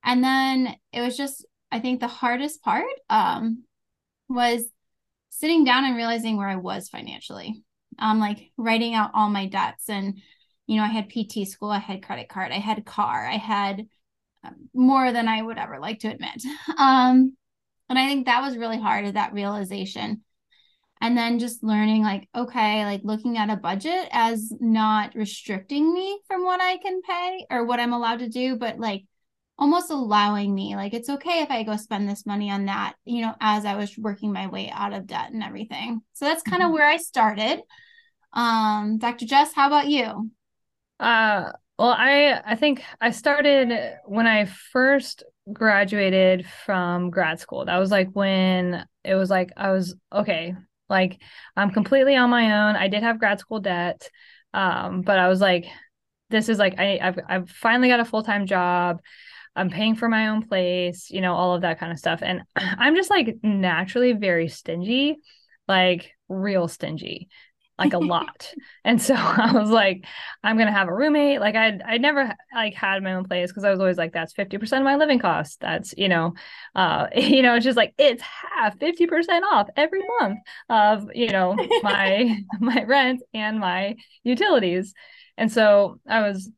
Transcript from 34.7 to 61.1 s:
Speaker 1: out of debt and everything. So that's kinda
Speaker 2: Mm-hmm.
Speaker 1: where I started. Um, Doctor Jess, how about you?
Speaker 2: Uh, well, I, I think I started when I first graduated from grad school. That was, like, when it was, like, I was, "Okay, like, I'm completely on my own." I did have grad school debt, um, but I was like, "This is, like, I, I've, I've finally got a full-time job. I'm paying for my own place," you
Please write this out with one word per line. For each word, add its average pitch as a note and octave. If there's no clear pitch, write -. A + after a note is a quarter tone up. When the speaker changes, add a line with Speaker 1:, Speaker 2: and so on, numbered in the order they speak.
Speaker 1:
out G3+
of G3
debt E3
and A3
everything. A3
So -
that's D#4+
kinda F4+
Speaker 2:
Mm-hmm. E4
Speaker 1:
where D4
I D4+
started. A3
Um, A3
Doctor A#3+
Jess, C#4
how C#4+
about C#4+
you? A3+
Speaker 2:
Uh, A3
well, A#3+
I, C#4
I G#3+
think C#4+
I A3+
started C#4+
when A3
I G#3+
first C4
graduated G3
from F3+
grad E3+
school. -
That F3
was, F#3+
like, F#3+
when F#3
it F#3+
was, F#3+
like, F3+
I G3
was, F#3
"Okay, F#3
like, F#3
I'm G3
completely C4
on B3
my A3
own." G#3
I G3
did G3+
have A3+
grad G#3
school A3
debt, F3+
um, F#3
but F#3+
I F3+
was F#3
like, F3+
"This A3
is, G#3+
like, F#3+
I, G3
I've, F#3
I've F#3
finally B3
got B3
a A#3
full-time G#3+
job. F3+
I'm F#3
paying G#3+
for A#3
my A3
own A3
place," F3+
you F#3+